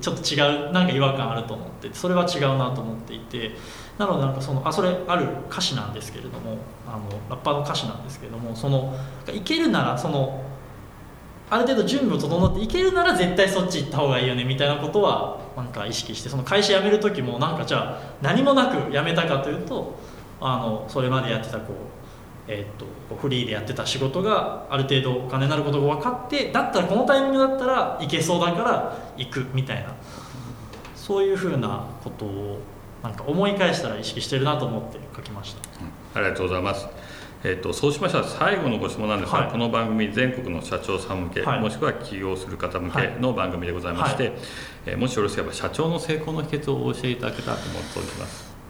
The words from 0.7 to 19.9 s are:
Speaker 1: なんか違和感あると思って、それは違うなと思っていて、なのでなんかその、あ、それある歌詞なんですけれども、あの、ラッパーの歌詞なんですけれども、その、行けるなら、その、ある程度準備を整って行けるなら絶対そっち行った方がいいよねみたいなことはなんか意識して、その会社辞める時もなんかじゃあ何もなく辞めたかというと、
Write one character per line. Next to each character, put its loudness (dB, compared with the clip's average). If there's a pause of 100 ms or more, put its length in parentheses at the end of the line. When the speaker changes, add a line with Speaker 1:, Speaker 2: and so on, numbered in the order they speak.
Speaker 1:
な 6
ん 6
か 2
違 4
和 6
感 0
あ 0
る -2
と -6
思 -6
っ -10 (120)
て、 -8
そ -2
れ 4
は 6
違 0
う 4
な 2
と -4
思 -4
っ -6
て -10
い -10
て、 -6 (420)
な 0
の 2
で 4
な 2
ん 0
か -4
そ -4
の、 2
あ、 0
そ 2
れ 4 (140)
あ 4
る 2 (240)
歌 -4
詞 0
な -2
ん -4
で -8
す -10
け -10
れ -10
ど -10
も、 -6 (280)
あ -10
の、 -6 (320)
ラ -4
ッ -6
パ 0
ー 0
の 0
歌 -2
詞 -2
な -4
ん -10
で -10
す -12
け -10
れ -10
ど -6
も、 -6
そ -2
の、 2 (320)
行 -4
け 0
る 4
な 4
ら、 2
そ -2
の、 0 (1040)
あ 4
る 6
程 4
度 6
準 2
備 4
を 2
整 6
っ 4
て 0
行 0
け 2
る 6
な 6
ら 6
絶 4
対 8
そ 4
っ 2
ち 0
行 -4
っ -8
た -2
方 4
が 4
い 4
い 4
よ 0
ね 0
み 0
た 4
い 6
な 2
こ -2
と 4
は 2 (180)
な -4
ん -6
か -4
意 -2
識 -4
し -8
て、 -6
そ -2
の 0
会 4
社 6
辞 4
め 4
る 6
時 2
も -2
な 2
ん -2
か -2
じ 0
ゃ 0
あ -12
何 4
も 8
な 6
く 0
辞 2
め 0
た 4
か 2
と -2
い -2
う -4
と、 -4 (420)